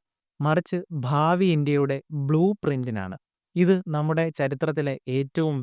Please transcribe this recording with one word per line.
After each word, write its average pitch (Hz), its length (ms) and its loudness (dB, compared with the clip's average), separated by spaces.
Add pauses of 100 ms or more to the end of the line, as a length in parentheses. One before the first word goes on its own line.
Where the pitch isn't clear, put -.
(400)
മറിച്ച് 165 400 0 (220)
ഭാവി 160 540 2
ഇന്ത്യയുടെ 143 440 0 (260)
ബ്ലൂ 156 180 2 (180)
പ്രിന്റിനാണ്. 110 560 -4 (380)
ഇത് 180 200 4 (120)
നമ്മുടെ 156 420 0
ചരിത്രത്തിലെ 147 640 -2 (140)
ഏറ്റവും 139 540 -2